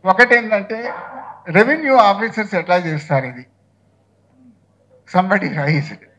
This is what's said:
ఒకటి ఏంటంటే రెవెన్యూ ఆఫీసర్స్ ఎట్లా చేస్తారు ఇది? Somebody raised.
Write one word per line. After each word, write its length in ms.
ఒకటి 340
ఏంటంటే 400
రెవెన్యూ 380
ఆఫీసర్స్ 500
ఎట్లా 160
చేస్తారు 440
ఇది? 120
Somebody 340
raised. 400